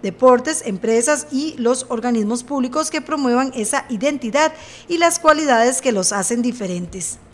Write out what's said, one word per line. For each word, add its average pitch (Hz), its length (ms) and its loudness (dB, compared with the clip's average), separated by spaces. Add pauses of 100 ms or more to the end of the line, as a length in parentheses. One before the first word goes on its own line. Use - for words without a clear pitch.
deportes, 254 600 2
empresas 233 640 0
y 294 260 -4
los 247 320 0
organismos 233 540 -2
públicos 285 480 -2
que 311 100 -4
promuevan 262 540 0
esa 247 340 -2
identidad 269 640 0 (340)
y 339 100 -2
las 339 220 2
cualidades 269 640 4
que 262 100 2
los 190 220 0
hacen 202 300 -2
diferentes. 180 720 -6 (160)